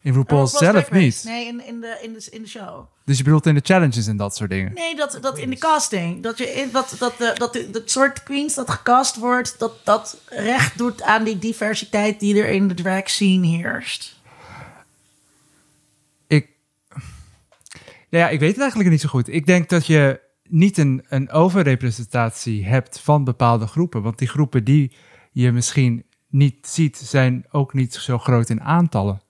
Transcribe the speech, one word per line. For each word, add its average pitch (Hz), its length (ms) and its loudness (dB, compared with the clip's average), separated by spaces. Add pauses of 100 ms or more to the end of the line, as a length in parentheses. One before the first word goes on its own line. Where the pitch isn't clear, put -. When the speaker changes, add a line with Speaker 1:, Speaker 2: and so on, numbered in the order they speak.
Speaker 1:
In 139 120 -2
RuPaul 135 260 4
Speaker 2:
RuPaul's 135 200 2
Speaker 1:
zelf 185 140 4
Speaker 2:
Drag 190 160 4
Race? 180 160 4
Speaker 1:
niet. 123 200 0
Speaker 2:
Nee, 233 220 -8
in, 240 200 -12
in 233 140 -12
de, 226 220 -14
in 226 100 -14
de, 220 180 -18
in 226 120 -16
de 214 60 -16
show. 185 380 -16 (180)
Speaker 1:
Dus 139 140 2
je 131 60 0
bedoelt 147 220 4
in 156 80 4
de 143 100 4
challenges 139 420 2
en 107 100 -4
dat 101 200 -4
soort - 140 -6
dingen? 95 240 -4
Speaker 2:
Nee, 330 220 -8
dat, 285 240 -6
dat 269 180 -6
in 254 120 -8
de 262 60 -8
Speaker 3:
Queens. - 40 -14 (140)
Speaker 2:
casting. 180 480 -4
Dat, 226 160 -8
je 254 80 -6
in, 269 260 -6
dat, 262 260 -4
dat 240 200 -4
de, 233 200 0
dat 240 140 -4
de, 226 200 -8
het 220 180 -8
soort 269 320 0
queens 285 320 -4
dat 254 160 -6
gecast - 460 2
wordt... 247 420 -2
dat 226 140 -4 (120)
dat 214 320 0 (120)
recht 240 500 -2
doet 240 240 -4
aan 220 220 2
die 220 140 -4
diversiteit... 214 840 -2
die 208 220 2
er - 60 0
in 196 200 2
de 180 60 0
drag 190 360 -4
scene 185 360 2
heerst. - 680 -6 (2000)
Speaker 1:
Ik, 151 220 2 (1600)
nou 170 140 4
ja, 151 40 0
ik 135 120 -2
weet 151 120 2
het 214 80 -4
eigenlijk 226 300 2
niet 160 100 6
zo 151 80 -2
goed. 127 200 0
Ik 147 180 -4
denk 180 220 4
dat 170 180 2
je 139 340 4 (280)
niet 180 300 4
een, 139 300 2
een 135 220 -2
overrepresentatie 123 1400 0
hebt... 127 340 -2
van 147 240 2
bepaalde 117 420 2
groepen. 151 360 -2
Want 110 160 -4
die 127 100 -2
groepen 135 360 0
die 135 280 4 (400)
je 123 200 2
misschien 120 520 0 (240)
niet 139 400 2
ziet... 156 280 0
zijn 127 540 0
ook 143 240 -2
niet 131 200 -2
zo 123 240 -4
groot 117 300 2
in 113 140 -4
aantallen. 120 680 0